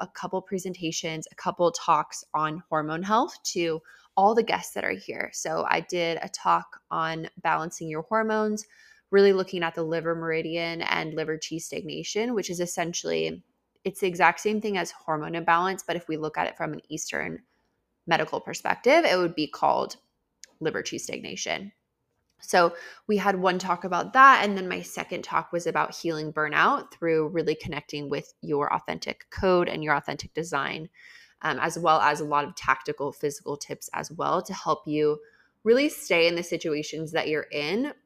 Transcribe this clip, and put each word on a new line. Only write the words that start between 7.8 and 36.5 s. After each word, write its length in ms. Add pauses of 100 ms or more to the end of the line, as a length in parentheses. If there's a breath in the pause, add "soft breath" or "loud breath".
your 140
hormones, 640 (460 soft breath)
really 200
looking 320
at 120
the 80
liver 300
meridian 680
and 320
liver 240
qi 240
stagnation, 760
which 140
is 100
essentially, 800 (440)
it's 160
the 60
exact 340
same 180
thing 180
as 140
hormone 440
imbalance, 520
but 80
if 140
we 80
look 200
at 100
it 100
from 160
an 160
Eastern 500 (680)
medical 340
perspective, 640
it 120
would 180
be 120
called 480 (640)
liver 240
qi 160
stagnation. 720 (680)
So 320 (320 loud breath)
we 120
had 180
one 240
talk 240
about 300
that, 320
and 120
then 120
my 120
second 440
talk 260
was 160
about 260
healing 380
burnout 580
through 380
really 260
connecting 560
with 320
your 320
authentic 560
code 380
and 160
your 100
authentic 400
design, 540 (540 loud breath)
um, 180
as 180
well 220
as 220
a 40
lot 200
of 100
tactical 560
physical 460
tips 360
as 160
well 340
to 100
help 340
you 320 (460 soft breath)
really 240
stay 400
in 60
the 80
situations 680